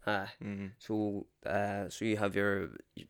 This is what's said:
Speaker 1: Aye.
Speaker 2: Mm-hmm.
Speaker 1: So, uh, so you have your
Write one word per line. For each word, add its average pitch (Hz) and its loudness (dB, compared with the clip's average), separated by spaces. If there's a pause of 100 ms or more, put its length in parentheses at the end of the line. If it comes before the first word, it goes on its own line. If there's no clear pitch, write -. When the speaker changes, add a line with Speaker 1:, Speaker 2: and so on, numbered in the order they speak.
Speaker 1:
Aye. 101 2 (160)
Speaker 2:
Mm-hmm. 101 -4 (140)
Speaker 1:
So, 104 0 (200)
uh, 101 0
so - -4
you 110 4
have 101 2
your 98 2 (400)